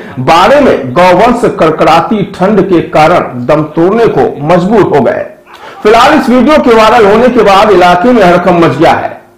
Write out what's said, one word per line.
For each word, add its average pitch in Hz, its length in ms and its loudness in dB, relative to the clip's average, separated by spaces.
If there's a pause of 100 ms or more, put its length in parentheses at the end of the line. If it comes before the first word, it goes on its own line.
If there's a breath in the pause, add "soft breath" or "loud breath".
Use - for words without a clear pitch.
(200 loud breath)
बाड़े 180 400 2
में 160 340 -2
गौवंश 185 640 2
कड़कड़ाती 165 640 0 (120)
ठंड 190 340 0
के 170 120 0 (100)
कारण 151 560 -2
दम 151 160 0 (120)
तोड़ने 202 340 0
को 131 220 -2 (160)
मजबूर 180 500 0
हो 135 60 0
गए। - 240 -4 (560 loud breath)
फिलहाल 254 380 2
इस - 80 -4
वीडियो 254 320 2
के 240 160 2
वायरल 220 300 2
होने 220 220 2
के 247 160 0
बाद 190 260 2
इलाके 180 420 2
में 247 100 2
हड़कंप 175 420 0
मच 135 140 -2
गया 151 140 2
है। - 200 -6 (260)